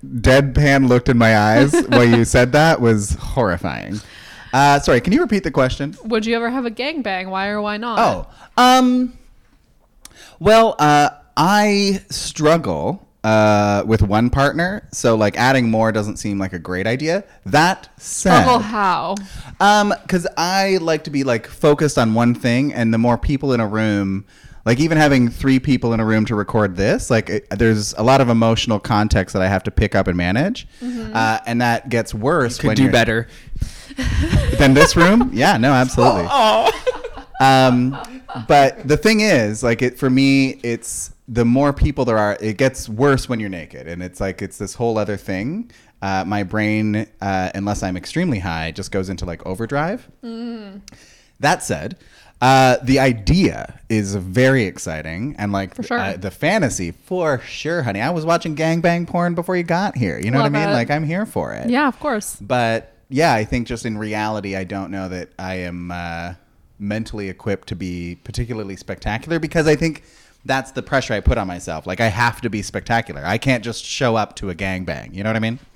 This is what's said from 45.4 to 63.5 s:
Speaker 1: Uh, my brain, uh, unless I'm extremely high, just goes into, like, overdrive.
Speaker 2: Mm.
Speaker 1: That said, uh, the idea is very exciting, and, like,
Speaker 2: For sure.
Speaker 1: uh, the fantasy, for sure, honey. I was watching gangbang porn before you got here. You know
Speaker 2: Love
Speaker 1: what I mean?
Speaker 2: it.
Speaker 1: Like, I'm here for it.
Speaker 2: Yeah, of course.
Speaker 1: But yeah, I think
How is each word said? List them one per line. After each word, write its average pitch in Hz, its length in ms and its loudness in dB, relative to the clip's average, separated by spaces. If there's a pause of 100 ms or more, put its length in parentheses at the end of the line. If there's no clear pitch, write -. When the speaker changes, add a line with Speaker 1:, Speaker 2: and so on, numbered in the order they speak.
Speaker 1:
Uh, 95 240 -2
my 104 160 -4
brain, 107 640 -2 (140)
uh, 95 340 -2
unless 101 300 -4
I'm 92 120 -4
extremely 143 440 -4
high, 80 320 -6
just 95 180 -12
goes 95 180 -4
into, 92 160 -8
like, 85 220 -10
overdrive. 143 640 -6 (160)
Speaker 2:
Mm. 226 560 -14 (600)
Speaker 1:
That 170 220 0
said, - 340 -8 (440)
uh, 131 420 6
the 131 160 2
idea 120 800 0 (100)
is 104 280 -2
very 120 480 2
exciting, 85 760 -8
and, 101 140 -2
like, 98 240 -4
Speaker 2:
For 247 80 -10
sure. - 140 -4
Speaker 1:
uh, 95 180 -6
the 95 160 -8
fantasy, 131 580 -2
for 156 500 -4
sure, 160 420 -6
honey. 104 180 -4
I 131 100 -2
was 165 160 -6
watching 165 300 -2
gangbang 170 500 -2
porn 175 280 -2
before 175 220 -4
you 175 60 -2
got 175 340 -4
here. 98 220 -2
You 107 140 -4
know 135 80 0
Speaker 2:
Love 143 120 0
Speaker 1:
what 147 60 -2
I - 80 -2
mean? 101 40 -2
Speaker 2:
it. - 20 0
Speaker 1:
Like, 117 180 -2
I'm 156 140 -2
here 175 220 -4
for 69 260 -6
it. 58 180 -6
Speaker 2:
Yeah, 277 160 0
of - 140 -4
course. 233 400 -6
Speaker 1:
But 113 540 -2 (160)
yeah, 139 220 2
I 110 120 2
think 120 240 -4